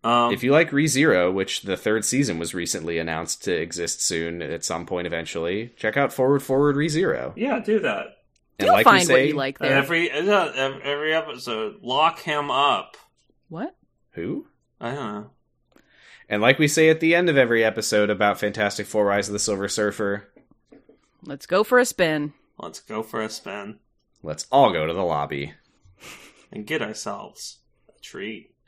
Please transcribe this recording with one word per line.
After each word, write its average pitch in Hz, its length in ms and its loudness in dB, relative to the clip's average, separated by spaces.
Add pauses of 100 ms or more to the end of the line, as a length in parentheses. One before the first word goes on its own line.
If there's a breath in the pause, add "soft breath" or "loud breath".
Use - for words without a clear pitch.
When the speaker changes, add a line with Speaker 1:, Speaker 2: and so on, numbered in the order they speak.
Speaker 1:
Um, 120 280 4
Speaker 2:
If 110 120 -2
you 131 100 4
like 160 180 4
ReZero, 135 640 2
which - 300 -4
the 98 120 -2
third 107 300 0
season 123 340 0
was 82 160 -6
recently 85 440 -4
announced 82 440 -6
to 92 100 -2
exist 85 480 -4
soon 85 400 -4
at 78 220 -6
some 87 220 -6
point 87 220 -4
eventually, 85 680 -4
check 107 220 -2
out 139 160 0
Forward 139 280 2
Forward 139 360 2
ReZero. 147 580 -2
Speaker 1:
Yeah, 254 240 -2
do 208 220 0
that. 107 240 -4 (520)
Speaker 2:
And - 80 0
Speaker 3:
You'll 679 100 6
Speaker 2:
like - 100 4
we 247 60 10
Speaker 3:
find 180 160 6
Speaker 2:
say, 135 60 4
Speaker 3:
what - 140 6
you - 80 0
like 139 240 -6
there. 135 140 0
Speaker 1:
Every, 165 380 0
uh, 180 400 2
ev-, 135 320 -4
every 147 300 -2
episode, 123 680 -4
lock 143 380 2
him 147 300 -4
up. 131 480 0 (520)
Speaker 3:
What? 202 260 -10 (360)
Speaker 2:
Who? 110 360 -8 (340)
Speaker 1:
I 120 140 -8
don't 113 180 -8
know. 104 160 -12 (1000 soft breath)
Speaker 2:
And 107 120 0
like 131 180 6
we 151 80 4
say 160 220 4
at 160 120 2
the 165 140 4
end 175 140 2
of 143 80 4
every 117 260 4
episode 107 460 2
about 101 300 0
Fantastic 104 480 -2
Four: 107 180 0
Rise 101 240 0
of 104 40 -6
the 104 60 -4
Silver 101 280 -2
Surfer, 101 600 -2 (960)
Speaker 3:
Let's 139 220 -14
go 196 180 2
for 247 160 2
a 254 60 4
spin. 156 480 -2 (240)
Speaker 1:
Let's - 240 -16
go 110 220 -8
for - 180 -6
a 110 80 -4
spin. 101 500 -12 (440)
Speaker 2:
Let's 78 280 -8
all 127 220 8
go 78 140 0
to 82 60 -2
the 95 100 -2
lobby. 73 500 -2 (1000 loud breath)
Speaker 1:
And 104 140 -12
get 156 160 -4
ourselves - 760 -10 (280)
a - 140 -20
treat. - 540 -12 (120)